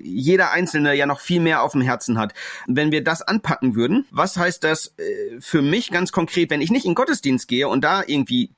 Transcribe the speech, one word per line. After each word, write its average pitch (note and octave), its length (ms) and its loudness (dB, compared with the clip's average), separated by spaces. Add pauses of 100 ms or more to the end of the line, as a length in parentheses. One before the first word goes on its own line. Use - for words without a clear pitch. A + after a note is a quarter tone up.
jeder D3 480 2
Einzelne D3+ 420 2
ja C#3+ 120 2
noch C#3+ 160 -2
viel F3 180 0
mehr D#3+ 240 2
auf D3 80 0
dem C#3+ 80 0
Herzen B2 380 0
hat, G#2+ 160 -2 (340)
wenn D3 240 2
wir D3+ 100 2
das D#3+ 200 -2
anpacken D3+ 540 0
würden. D3+ 360 2
Was F3 240 0
heißt F3 300 -2
das, D#3 320 -2
äh, G#2 420 -8
für D3+ 220 0
mich D#3 280 0
ganz F3 220 0
konkret, E3+ 380 0
wenn D3 100 0
ich D#3+ 100 0
nicht B3+ 160 2
in - 100 2
Gottesdienst A3 520 0
gehe C3 220 0
und C3+ 100 0
da F3 260 0
irgendwie B2+ 520 0